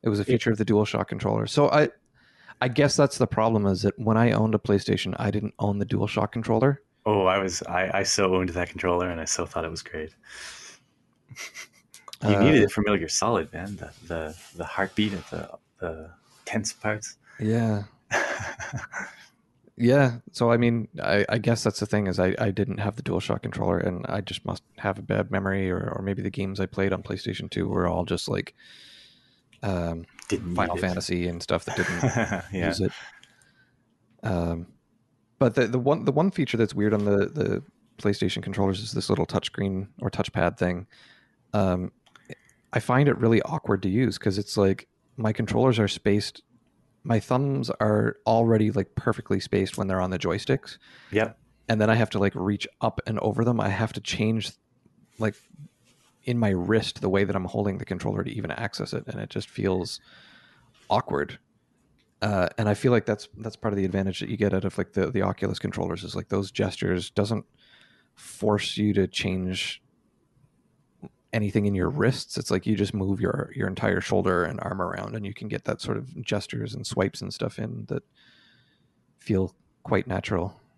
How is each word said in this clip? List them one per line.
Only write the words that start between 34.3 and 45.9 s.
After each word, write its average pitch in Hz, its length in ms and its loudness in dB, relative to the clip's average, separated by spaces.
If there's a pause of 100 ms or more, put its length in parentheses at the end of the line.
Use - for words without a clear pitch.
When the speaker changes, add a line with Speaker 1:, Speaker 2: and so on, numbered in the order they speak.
Speaker 1:
but 120 160 4
the, 123 120 4
the 123 120 0
one, 143 260 2
the 147 60 2
one 160 200 2
feature 131 260 -2
that's 110 160 2
weird 104 200 2
on 104 120 2
the, 101 220 4
the - 360 -2 (340)
PlayStation 104 440 0
controllers 98 400 0
is 110 120 -8
this - 160 -4
little 95 160 2
touchscreen 98 600 -4 (140)
or - 80 -2
touchpad - 480 -2
thing. 90 300 -2 (680)
Um, 92 380 2 (840)
I 123 60 2
find 131 280 4
it 135 100 4
really 113 260 4
awkward - 400 -2
to 98 60 0
use 110 280 2
'cause 98 200 -2
it's - 200 -6
like 95 300 2 (300)
my 110 140 0
controllers 117 480 2
are 104 80 6
spaced, - 540 0 (640)